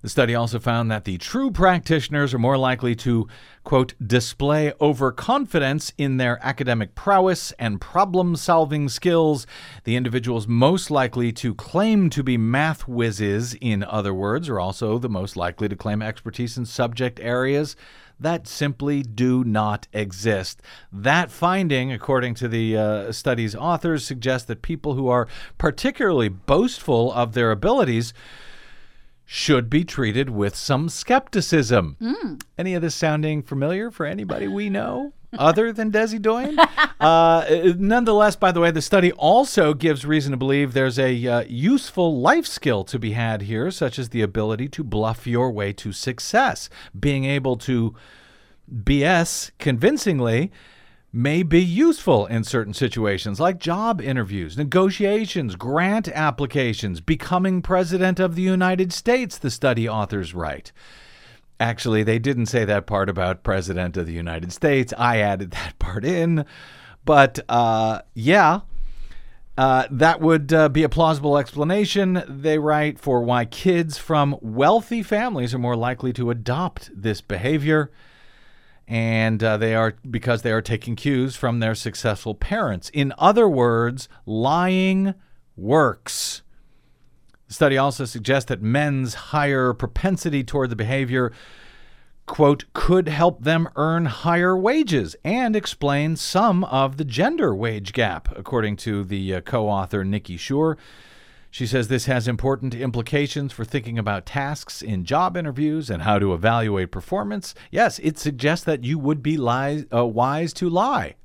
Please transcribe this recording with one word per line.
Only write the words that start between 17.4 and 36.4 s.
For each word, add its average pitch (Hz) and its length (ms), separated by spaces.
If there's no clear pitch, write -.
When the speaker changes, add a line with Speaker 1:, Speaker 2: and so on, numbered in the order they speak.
Speaker 1:
that 160 260
simply 143 560
do 127 400
not 107 500
exist. 101 720
That 135 400
finding, 165 580
according 123 460
to 123 100
the, 113 300
uh, 107 360
study's 113 440
authors, 156 500
suggests 127 400
that - 160
people 151 320
who 131 140
are 123 180
particularly 175 720
boastful 131 840
of 120 200
their 117 180
abilities 117 640
should 123 380
be 147 160
treated 131 460
with 101 260
some 143 320
skepticism. 127 1120
Speaker 2:
Mm. 226 400
Speaker 1:
Any 180 160
of 175 80
this 160 140
sounding 151 480
familiar 165 480
for 165 160
anybody 196 420
we 202 220
know 247 420
<laughs> - 140
other 170 320
than 214 220
Desi 220 280
Doyen? 247 440